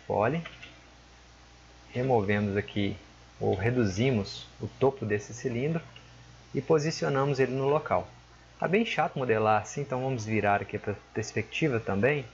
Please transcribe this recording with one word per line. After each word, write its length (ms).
Poly. 340
Removemos 640
aqui, 400
ou 160
reduzimos 920
o 60
topo 260
desse 280
cilindro 480
e 60
posicionamos 800
ele 100
no 160
local. 400
Tá 80
bem 200
chato 340
modelar 440
assim, 180
então 200
vamos 220
virar 380
aqui 160
pra 180
perspectiva 680
também. 520